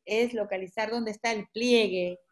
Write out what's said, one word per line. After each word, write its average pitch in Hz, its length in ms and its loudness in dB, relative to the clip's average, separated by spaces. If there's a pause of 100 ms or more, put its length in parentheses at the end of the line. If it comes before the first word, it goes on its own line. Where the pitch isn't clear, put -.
es 233 300 0
localizar 202 560 -4
dónde 226 220 -4
está 233 200 -4
el 208 160 -4
pliegue 196 720 2 (120)